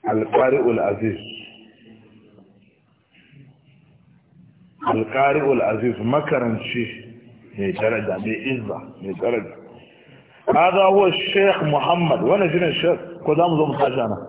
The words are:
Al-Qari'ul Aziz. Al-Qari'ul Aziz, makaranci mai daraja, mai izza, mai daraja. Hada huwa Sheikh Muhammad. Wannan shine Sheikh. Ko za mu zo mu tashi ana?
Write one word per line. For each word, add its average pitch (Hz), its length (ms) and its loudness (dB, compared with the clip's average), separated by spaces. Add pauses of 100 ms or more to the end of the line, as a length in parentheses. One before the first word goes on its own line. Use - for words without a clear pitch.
Al-Qari'ul 117 760 2
Aziz. 101 400 -2 (3750)
Al-Qari'ul 135 720 2
Aziz, 110 420 0
makaranci 120 840 -2 (720)
mai 98 160 -2
daraja, 107 440 -2
mai 107 180 -6 (180)
izza, 104 240 -8 (240)
mai 95 200 -10
daraja. 113 340 -4 (920)
Hada 185 380 4
huwa 190 260 6
Sheikh 196 580 2
Muhammad. 147 520 0
Wannan 175 300 2
shine 170 300 0
Sheikh. 165 180 2 (240)
Ko 151 120 2
za 170 120 4
mu 165 100 2
zo 151 80 4
mu 135 120 -4
tashi 131 240 0
ana? 107 160 -4 (120)